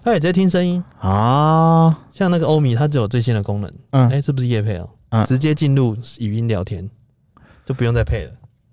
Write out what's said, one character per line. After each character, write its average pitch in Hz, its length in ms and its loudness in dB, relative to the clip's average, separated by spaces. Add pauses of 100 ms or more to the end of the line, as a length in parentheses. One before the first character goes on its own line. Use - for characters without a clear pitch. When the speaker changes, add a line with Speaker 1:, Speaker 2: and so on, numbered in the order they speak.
Speaker 1:
他 240 80 2
也 202 60 2
直 151 80 0
接 180 60 0
听 185 180 2
声 180 160 0
音。 180 160 -2 (180)
Speaker 2:
哦。 156 960 4 (180)
Speaker 1:
像 185 180 -2
那 175 80 0
个 160 80 0
欧 156 120 2
米， 135 160 2
它 139 140 0
只 147 100 -2
有 110 80 0
最 120 140 -2
新 117 140 0
的 104 80 0
功 101 180 -6
能。 - 120 -10 (180)
Speaker 2:
嗯。 131 200 4
Speaker 1:
哎， 139 100 0
这 143 120 -2
不 135 80 -4
是 123 60 -2
业 120 140 0
配 104 160 -4
哦。 87 120 -10 (220)
Speaker 2:
嗯。 110 140 0
Speaker 1:
直 131 140 0
接 151 160 0
进 147 200 0
入 123 220 0 (220)
语 107 160 -6
音 117 140 -2
聊 98 160 -2
天， 92 220 -8 (800)
就 - 80 -6
不 127 120 -4
用 117 100 0
再 120 80 2
配 110 220 -4
了。 65 80 -16 (400)